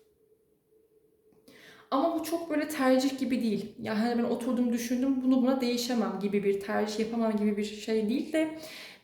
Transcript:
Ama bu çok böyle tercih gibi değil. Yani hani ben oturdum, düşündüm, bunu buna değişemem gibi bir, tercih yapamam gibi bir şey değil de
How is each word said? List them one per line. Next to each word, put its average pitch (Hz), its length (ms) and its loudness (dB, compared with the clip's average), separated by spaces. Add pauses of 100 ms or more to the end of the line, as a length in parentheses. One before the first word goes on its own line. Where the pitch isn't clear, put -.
(1900)
Ama 320 280 2
bu 320 40 -6
çok - 260 -4
böyle 302 180 0
tercih 262 520 2
gibi 254 220 0
değil. 208 380 -2
Yani 220 200 -2
hani 233 180 2
ben 233 120 0
oturdum, 240 440 0
düşündüm, 254 500 0
bunu 262 180 4
buna 262 200 2
değişemem 240 600 0
gibi 202 220 0
bir, 196 160 2
tercih 214 400 -2
yapamam 220 380 0
gibi 208 200 2
bir 202 60 -2
şey 220 460 -2
değil 269 240 -2
de 320 160 2 (540)